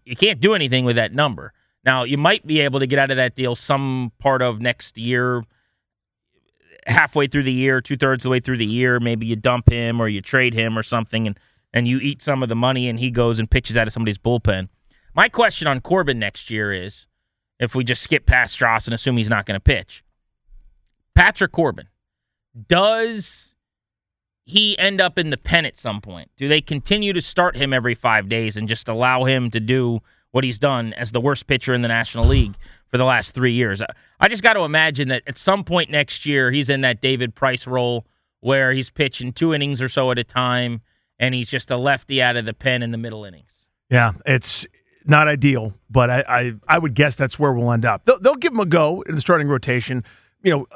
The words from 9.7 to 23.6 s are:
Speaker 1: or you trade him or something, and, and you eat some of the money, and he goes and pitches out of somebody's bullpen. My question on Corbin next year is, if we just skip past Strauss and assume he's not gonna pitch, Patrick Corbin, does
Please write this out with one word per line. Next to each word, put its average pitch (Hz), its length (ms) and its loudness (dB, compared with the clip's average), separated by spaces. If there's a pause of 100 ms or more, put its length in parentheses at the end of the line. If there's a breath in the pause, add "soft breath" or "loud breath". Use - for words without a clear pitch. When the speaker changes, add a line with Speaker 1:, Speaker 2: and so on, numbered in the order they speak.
Speaker 1:
or 113 80 0
you 104 140 -4
trade 127 320 0
him 113 240 -2
or 110 60 -4
something, 113 440 -4
and, 101 100 -6 (360)
and 120 140 0
you 123 100 0
eat 143 240 -4
some 135 200 -2
of 123 80 -2
the 117 60 -4
money, 123 320 0
and 117 120 -4
he 127 120 -2
goes 117 260 0
and 113 120 -4
pitches 123 260 0
out 117 100 2
of 107 80 -6
somebody's 110 260 -2
bullpen. 107 500 0 (440)
My 202 140 4
question 214 400 0
on 131 140 0
Corbin 156 360 0
next 104 320 -8
year 107 220 -4
is, 95 360 -10 (520)
if 123 160 -4
we 131 80 0
just 120 180 -2
skip - 240 -2
past 123 280 4
Strauss 113 340 0
and 117 60 -4
assume 123 240 -2
he's 107 120 0
not 104 160 0
gonna 98 140 -4
pitch, - 440 0 (1120)
Patrick 185 380 2
Corbin, 139 380 -2 (760)
does 220 880 0 (880)